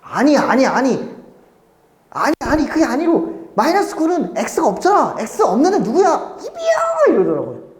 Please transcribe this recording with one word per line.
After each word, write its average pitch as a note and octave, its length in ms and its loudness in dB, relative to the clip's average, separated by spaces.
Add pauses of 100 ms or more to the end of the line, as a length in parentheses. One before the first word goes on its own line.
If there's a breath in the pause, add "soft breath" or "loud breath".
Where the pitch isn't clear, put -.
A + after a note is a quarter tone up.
아니, C#4+ 340 0
아니, C4 300 2
아니. G#3+ 480 -2 (960)
아니, A3 300 0
아니, C4+ 280 0
그게 D#4+ 160 0
아니고 D4+ 720 -2
마이너스 F4+ 400 0
구는 D#4+ 420 -2
X가 A3+ 300 -2
없잖아. C4 520 2
X - 240 -4
없는 D4 320 2
애 G4+ 40 2
누구야? D#4 640 0
이삐요! E5 720 0
이러더라고. D3 640 -2